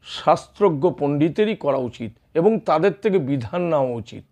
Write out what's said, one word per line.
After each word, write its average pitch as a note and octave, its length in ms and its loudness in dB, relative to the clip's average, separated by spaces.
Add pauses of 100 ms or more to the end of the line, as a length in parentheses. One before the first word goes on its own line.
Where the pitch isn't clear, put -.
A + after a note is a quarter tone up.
শাস্ত্রজ্ঞ D#3+ 760 0 (160)
পণ্ডিতেরই D3+ 580 0
করা C#3 300 -2
উচিত A2+ 240 -10 (220)
এবং E3+ 180 4 (100)
তাদের E3+ 380 2
থেকে G3 240 0
বিধান C3+ 460 -4
নেওয়া C3+ 320 0
উচিত। G#2 300 -16